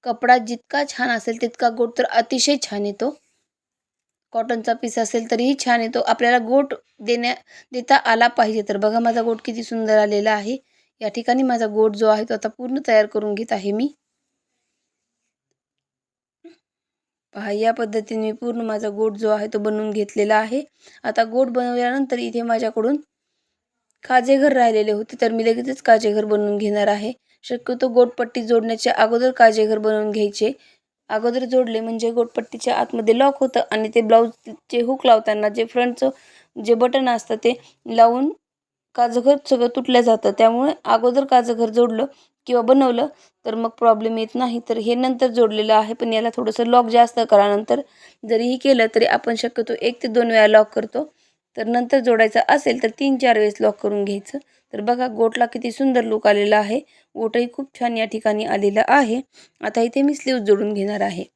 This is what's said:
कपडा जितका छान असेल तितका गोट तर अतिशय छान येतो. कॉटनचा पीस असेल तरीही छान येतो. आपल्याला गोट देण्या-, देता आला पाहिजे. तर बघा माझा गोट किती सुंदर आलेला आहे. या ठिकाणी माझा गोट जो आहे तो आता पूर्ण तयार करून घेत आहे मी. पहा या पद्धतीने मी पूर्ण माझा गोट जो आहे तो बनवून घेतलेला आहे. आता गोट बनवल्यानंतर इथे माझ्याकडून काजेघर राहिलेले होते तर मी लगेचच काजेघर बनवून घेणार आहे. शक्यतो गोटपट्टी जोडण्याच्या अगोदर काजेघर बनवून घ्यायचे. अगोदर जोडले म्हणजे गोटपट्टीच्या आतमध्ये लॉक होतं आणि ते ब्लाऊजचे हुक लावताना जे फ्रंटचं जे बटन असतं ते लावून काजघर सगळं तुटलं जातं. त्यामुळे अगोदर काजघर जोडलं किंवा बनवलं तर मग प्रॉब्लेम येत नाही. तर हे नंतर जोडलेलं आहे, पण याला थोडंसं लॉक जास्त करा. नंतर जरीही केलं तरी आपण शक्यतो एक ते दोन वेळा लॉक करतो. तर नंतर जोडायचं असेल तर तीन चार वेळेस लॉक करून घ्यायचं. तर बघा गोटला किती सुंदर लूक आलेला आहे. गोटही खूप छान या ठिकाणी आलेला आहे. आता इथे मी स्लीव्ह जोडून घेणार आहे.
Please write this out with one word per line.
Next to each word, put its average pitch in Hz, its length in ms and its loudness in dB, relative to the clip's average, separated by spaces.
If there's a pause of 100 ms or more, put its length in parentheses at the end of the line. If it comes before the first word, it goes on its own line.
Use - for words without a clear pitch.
कपडा 247 380 2
जितका 240 440 -6
छान 247 240 -6
असेल 226 300 -6
तितका 240 340 -2
गोट 233 220 -4
तर 254 60 0 (100)
अतिशय 285 480 0
छान 202 240 -8
येतो. 220 280 -6 (1200)
कॉटनचा 233 420 -4
पीस 240 240 -6
असेल 226 320 -4
तरीही 247 280 0
छान 240 220 0
येतो. 233 220 -4
आपल्याला 240 420 2
गोट 277 280 0 (280)
देण्या-, 240 340 -2 (360)
देता 254 240 2 (100)
आला 233 280 2
पाहिजे. 220 360 0
तर 208 100 -4
बघा 214 220 0
माझा 233 220 0
गोट 226 200 -4
किती 233 200 -10
सुंदर 220 360 0
आलेला 208 340 0
आहे. 214 240 -6 (440)
या 214 100 -6
ठिकाणी 254 340 0
माझा 233 240 -2
गोट 214 260 2
जो 214 140 0
आहे 214 140 2
तो 226 100 -6
आता 220 160 -6
पूर्ण 262 380 -8
तयार 214 200 4
करून 208 280 -4
घेत 220 180 -6
आहे 202 200 -4
मी. 262 200 -2 (3500)
पहा 202 180 -8
या 220 200 0
पद्धतीने 220 480 -6
मी 214 120 -4
पूर्ण 233 300 -6
माझा 220 280 -4
गोट 208 260 -4
जो 214 140 -2
आहे 214 180 -2
तो 214 120 -4
बनवून 214 300 -4
घेतलेला 208 460 -2
आहे. 220 240 -2 (420)
आता 226 240 -2
गोट 247 240 0
बनवल्यानंतर 247 680 -2
इथे 233 240 -6
माझ्याकडून 233 540 -2 (1080)
काजेघर 262 480 2
राहिलेले 220 400 2
होते 214 260 -6
तर 233 120 2
मी 226 140 -2
लगेचच 247 380 -2
काजेघर 214 440 2
बनवून 208 300 0
घेणार 208 320 0
आहे. 208 220 -2 (340)
शक्यतो 247 440 -4
गोटपट्टी 240 540 2
जोडण्याच्या 226 540 0
अगोदर 233 360 2
काजेघर 220 460 2
बनवून 214 320 -2
घ्यायचे. 208 400 -2 (580)
अगोदर 233 380 -2
जोडले 233 340 0
म्हणजे 226 300 -4
गोटपट्टीच्या 233 640 -4
आतमध्ये 226 420 0
लॉक 277 220 2
होतं 262 220 0 (100)
आणि 220 180 -2
ते 233 140 2
ब्लाऊजचे 226 800 0
हुक 262 220 -4
लावताना 220 440 2
जे 226 180 -4
फ्रंटचं 247 420 -2 (460)
जे 226 200 0
बटन 247 340 0
असतं 233 340 -4
ते 233 100 2 (320)
लावून 233 440 4 (680)
काजघर 240 400 2 (120)
सगळं 247 280 2
तुटलं 254 260 2
जातं. 220 320 2
त्यामुळे 233 400 2 (140)
अगोदर 247 400 2
काजघर 233 440 2
जोडलं 233 340 0 (420)
किंवा 240 160 0
बनवलं 262 440 2 (380)
तर 220 100 -6
मग 226 140 -4 (100)
प्रॉब्लेम 226 380 2
येत 220 180 -6
नाही. 240 240 -2 (100)
तर 226 100 0
हे 226 160 -2
नंतर 254 340 0
जोडलेलं 220 440 2
आहे, 214 220 2
पण 226 180 -2
याला 226 220 0
थोडंसं 233 320 -2
लॉक 240 220 6
जास्त 233 300 4 (100)
करा. 202 200 6
नंतर 214 320 0 (420)
जरीही 233 360 0
केलं 254 360 4
तरी 226 120 4
आपण - 300 0
शक्यतो 233 440 -4
एक 240 220 -4
ते 262 60 -4
दोन 233 220 2
वेळा 220 180 6
लॉक 214 220 8
करतो. 226 340 -6 (520)
तर 226 100 -6
नंतर 240 340 2
जोडायचं 226 380 2 (100)
असेल 262 340 2
तर 226 60 0 (100)
तीन 277 180 0
चार 240 200 2
वेळेस 208 240 0
लॉक 214 200 0
करून 208 240 -2
घ्यायचं. 196 320 -8 (360)
तर 208 100 -10
बघा 247 260 -2
गोटला 226 380 0
किती 240 240 -8
सुंदर 254 320 0
लूक 220 240 -2
आलेला 208 300 2
आहे. 214 220 -2 (360)
गोटही 226 380 -4
खूप 277 220 -12
छान 240 220 -4
या 220 100 -2
ठिकाणी 220 400 -4
आलेला 202 420 0
आहे. 254 300 2 (420)
आता 214 200 -4
इथे 233 200 -2
मी 285 140 2
स्लीव्ह 262 260 -4
जोडून 208 320 2
घेणार 202 280 -4
आहे. 185 220 -6 (120)